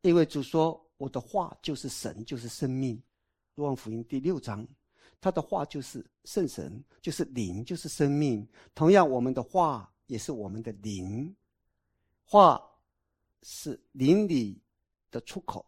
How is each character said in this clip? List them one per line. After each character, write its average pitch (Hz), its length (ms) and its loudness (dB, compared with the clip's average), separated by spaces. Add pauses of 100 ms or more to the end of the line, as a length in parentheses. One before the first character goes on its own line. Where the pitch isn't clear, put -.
因 175 140 4
为 170 120 8
主 147 160 -6
说 160 420 0 (140)
，“我 135 100 -8
的 127 120 -6
话 180 420 -6
就 156 120 -4
是 135 140 -10
神， - 360 -10
就 135 120 -10
是 117 120 -10
生 135 200 -4
命。” 131 320 -4 (540)
若 147 120 -6
望 139 100 -2
福 110 140 -12
音 113 140 -8
第 139 140 -6
六 151 220 -2
章， 107 260 -8 (540)
他 190 100 0
的 175 100 -2
话 170 240 -4
就 143 160 -10
是 127 240 -12 (200)
圣 180 240 -2
神， 92 340 -10 (180)
就 - 120 -8
是 156 140 -2
灵， 113 380 -6
就 175 120 -8
是 160 120 -12
生 143 220 0
命。 135 380 0 (260)
同 160 160 4
样， 185 180 8
我 127 120 0
们 127 120 0
的 127 100 -2
话 139 500 -2 (140)
也 120 120 -6
是 - 140 -8
我 107 160 -8
们 107 140 -10
的 113 100 -10
灵。 104 600 -8 (920)
话 185 360 8 (840)
是 - 380 -12 (120)
灵 165 340 4
里 120 340 -2 (500)
的 120 100 -8
出 - 220 -12
口。 - 260 -10